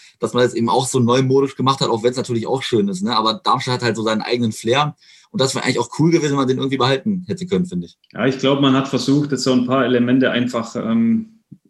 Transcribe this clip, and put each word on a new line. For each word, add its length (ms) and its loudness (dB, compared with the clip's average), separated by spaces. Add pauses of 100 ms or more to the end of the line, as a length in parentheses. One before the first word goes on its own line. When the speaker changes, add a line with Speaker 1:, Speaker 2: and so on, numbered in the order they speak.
(200)
Speaker 1:
dass 120 -4
man 120 4
das 100 0
eben 160 0
auch 160 0
so 140 0
neumodisch 560 2
gemacht 240 0
hat, 80 0
auch 140 0
wenn's 140 0
natürlich 300 -4
auch 160 -2
schön 260 0
ist, 140 -6
ne? 140 -2
Aber 260 0
Darmstadt 320 0
hat 80 -4
halt 140 0
so 80 -4
seinen 180 0
eigenen 300 -2
Flair 440 -2 (340)
und 100 -6
das 140 0
wäre 100 -4
eigentlich 160 0
auch 180 -6
cool 120 4
gewesen, 200 2
wenn 80 0
man 100 0
den 100 0
irgendwie 200 -2
behalten 480 0
hätte 180 -6
können, 220 0
finde 200 -8
ich. 120 -20 (140)
Speaker 2:
Ja, 120 -4
ich 140 0
glaub, 240 0
man 120 4
hat 140 0
versucht, 440 0
jetzt 100 -4
so 100 2
ein 140 2
paar 180 0
Elemente 460 2
einfach, 460 -2
ähm, 640 0 (300)